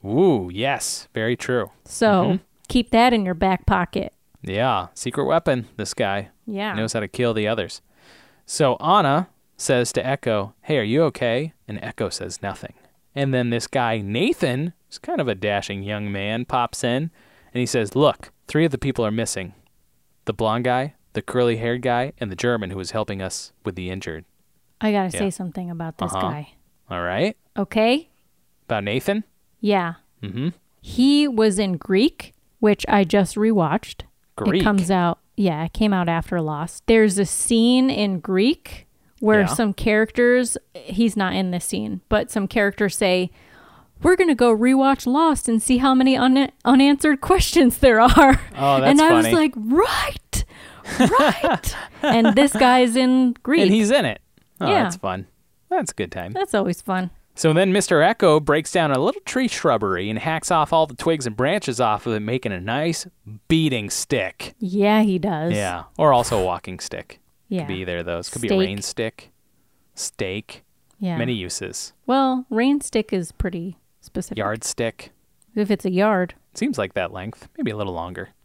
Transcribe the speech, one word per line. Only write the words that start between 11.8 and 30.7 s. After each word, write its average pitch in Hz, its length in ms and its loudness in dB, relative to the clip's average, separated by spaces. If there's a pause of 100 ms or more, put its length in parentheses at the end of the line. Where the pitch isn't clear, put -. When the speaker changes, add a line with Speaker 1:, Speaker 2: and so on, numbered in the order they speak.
Speaker 1:
Echo 113 280 -6
says - 340 -12
nothing. - 300 -10 (420)
And 139 180 -2
then 123 160 0
this 117 160 -2
guy, 113 360 -2
Nathan, 143 720 -4 (180)
is - 80 -20
kind 311 200 -6
of 143 80 -2
a 110 80 -2
dashing 101 460 -4
young 104 300 -8
man, 104 340 -6
pops - 380 -4
in. 135 260 -2 (440)
And 123 60 -4
he 123 60 0
says, 113 300 -4
"Look, 139 360 0 (160)
three 156 180 0
of 156 60 0
the 135 60 -6
people 131 280 -4
are 107 60 -2
missing. 107 420 -6 (720)
The - 80 -4
blonde 113 320 -2
guy, 127 280 -2 (200)
the 107 100 -4
curly-haired 120 580 -2
guy, 123 380 -2
and 110 120 -6
the 92 40 -10
German 113 340 -2
who 98 80 -8
was 92 140 -10
helping 104 320 -6
us - 280 -10 (120)
with 101 120 -6
the 92 140 -8
injured." 85 360 -10 (540)
Speaker 2:
I 214 120 -2
gotta 190 200 -2
Speaker 1:
Yeah. 92 100 -6
Speaker 2:
say 196 100 -2
something 180 400 -10
about 165 260 -10
this 185 160 -6
Speaker 1:
Uh-huh. 95 160 -4
Speaker 2:
guy. 143 200 -10 (420)
Speaker 1:
All 90 100 -6
right. 104 340 -2 (220)
Speaker 2:
Okay? 226 520 -2 (580)
Speaker 1:
About 107 160 -4
Nathan? 131 400 -2 (360)
Speaker 2:
Yeah. 190 340 0 (280)
Speaker 1:
Mm-hmm. 117 280 -6 (320)